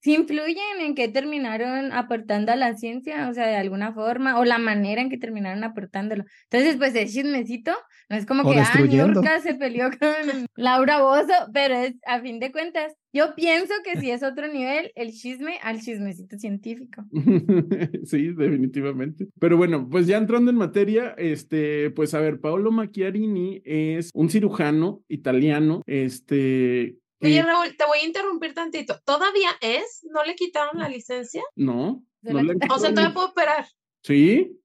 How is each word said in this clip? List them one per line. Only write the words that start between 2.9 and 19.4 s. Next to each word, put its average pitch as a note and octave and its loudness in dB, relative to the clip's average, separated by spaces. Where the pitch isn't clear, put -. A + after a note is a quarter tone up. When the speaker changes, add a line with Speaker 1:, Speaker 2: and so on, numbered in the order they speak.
Speaker 1:
o A#3+ -6
sea, A#3+ -2
de A3 0
alguna G3 -4
forma, A#3+ 0
o B3 4
la A#3+ 4
manera G#3+ 0
en C4 -2
que C4 -8
terminaron G#3 -8
aportándolo. G#3 -8
Entonces, C#4 2
pues, C4+ 0
el G#3+ 0
chismecito B3 -4
no G#3 -6
es G#3+ -4
como C4+ 0
Speaker 2:
O G3 4
Speaker 1:
que, C#3 6
ah, C#3+ 8
Speaker 2:
destruyendo. G#3+ 6
Speaker 1:
Niurka D#4+ 4
se E4 -2
peleó B3+ -2
con - -12
<laughs> D4 -2
Laura C4 4
Bozzo, C#4+ 4
pero C#4 2
es, B3 -2
a A#3+ -2
fin A#3 -10
de C4 -6
cuentas, D#4 -6
yo D#4 2
pienso E4+ 0
que F4+ -6
sí C#4 -4
es A#3+ -4
otro C#4 -6
nivel C#4+ -4
el A#3 -8
chisme B3+ -12
al A3+ -8
chismecito G3+ -10
científico. A3 -10
Speaker 3:
<laughs> E3+ 2
Sí, D#3 0
definitivamente. C#3 -2